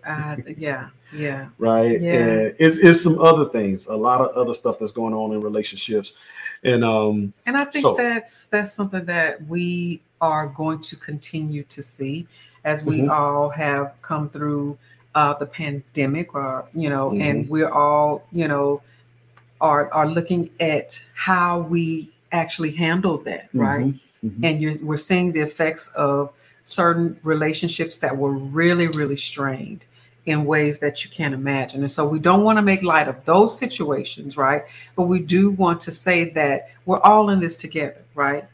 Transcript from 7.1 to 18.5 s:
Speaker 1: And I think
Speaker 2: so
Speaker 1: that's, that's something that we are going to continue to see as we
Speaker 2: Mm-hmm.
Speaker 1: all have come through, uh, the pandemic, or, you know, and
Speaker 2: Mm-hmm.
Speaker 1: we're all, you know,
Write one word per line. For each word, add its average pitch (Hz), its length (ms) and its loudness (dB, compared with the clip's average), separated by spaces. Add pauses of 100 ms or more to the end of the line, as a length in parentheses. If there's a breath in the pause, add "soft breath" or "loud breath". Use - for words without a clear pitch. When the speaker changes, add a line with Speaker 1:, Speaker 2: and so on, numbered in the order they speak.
Speaker 1:
And 247 100 -2
I 285 100 0
think 285 180 -4
Speaker 2:
so 269 120 6
Speaker 1:
that's, 233 520 -4
that's 208 260 -2
something 196 320 -4
that 165 420 -2
we 175 540 -4 (200)
are 156 260 0
going 156 320 -4
to - 160 -12
continue 151 680 -8
to - 200 -16
see 143 440 -8 (380 soft breath)
as 151 180 -2
we 143 180 2
Speaker 2:
Mm-hmm. 143 100 2
Speaker 1:
all 147 380 2
have 143 520 -2
come 151 280 -4
through, 147 480 -4 (360 soft breath)
uh, 147 220 4
the 143 100 -6
pandemic, 143 880 -4
or, 135 400 -6
you 156 160 -4
know, 135 220 -2
and 147 320 0
Speaker 2:
Mm-hmm. 135 80 -8
Speaker 1:
we're 156 180 0
all, 147 600 2
you 165 160 -2
know, 143 340 0 (800 soft breath)